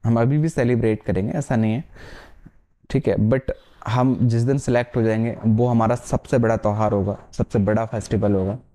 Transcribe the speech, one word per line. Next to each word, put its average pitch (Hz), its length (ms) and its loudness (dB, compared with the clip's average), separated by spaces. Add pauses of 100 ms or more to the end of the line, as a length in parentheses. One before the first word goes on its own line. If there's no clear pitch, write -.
हम 117 160 2
अभी 131 160 2
भी 156 120 2
सेलिब्रेट 117 540 0
करेंगे, 98 280 -2
ऐसा 143 240 -4
नहीं 110 180 2
है, 165 100 -4 (1040)
ठीक - 180 0
है, 110 80 2
but 117 260 2 (460)
हम 123 400 2
जिस 117 140 2
दिन 135 160 0
सेलेक्ट 120 380 -2
हो 120 80 2
जाएंगे 110 420 0
वो 113 220 4
हमारा 117 280 2
सबसे - 420 -4
बड़ा 113 200 2
त्यौहार 107 340 0
होगा, 101 260 0 (160)
सबसे - 260 -2
बड़ा 107 260 2
फेस्टिवल 104 480 -2
होगा। 95 220 -2 (200)